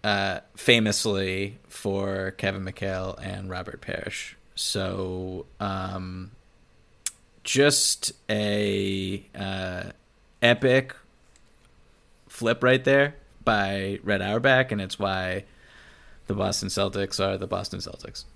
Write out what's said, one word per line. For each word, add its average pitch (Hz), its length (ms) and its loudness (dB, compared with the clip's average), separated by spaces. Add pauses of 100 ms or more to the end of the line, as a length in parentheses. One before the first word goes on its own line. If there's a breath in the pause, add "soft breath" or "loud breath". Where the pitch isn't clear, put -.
uh, 98 380 0 (160)
famously 101 1000 2 (100)
for 98 680 -4
Kevin 95 260 -2
McHale 95 580 -6
and 95 280 -8
Robert 90 320 -10
Parrish. - 540 -8 (180)
So, 92 880 -4 (160)
um, 95 720 -6 (1120)
just - 680 4 (180)
a, 101 1040 0
uh, 95 560 -6 (500)
epic 127 540 4 (1300)
flip 117 340 0
right 127 220 6
there 139 320 4 (280)
by 98 600 2
Red 98 180 2
Auerbach, 127 500 4
and 104 80 -2
it's 95 180 -8
why 95 460 -2 (840 soft breath)
the 101 60 -2
Boston 101 340 -2
Celtics 98 560 -2
are 98 120 0
the 95 120 -6
Boston 98 320 -4
Celtics. - 440 -14 (120)